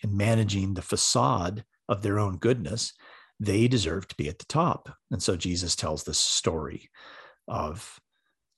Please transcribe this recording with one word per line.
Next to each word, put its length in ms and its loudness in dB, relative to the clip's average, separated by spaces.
and 160 -2
managing 560 2
the 80 -6
facade 840 2
of 140 0
their 160 0
own 200 0
goodness, 560 0
they 280 4
deserve 400 0
to 80 -16
be 120 -4
at 120 -8
the 60 -18
top. 440 0
And 100 -2
so 140 0
Jesus 400 -2
tells 280 -4
this 140 -4
story 720 -2
of, 520 -8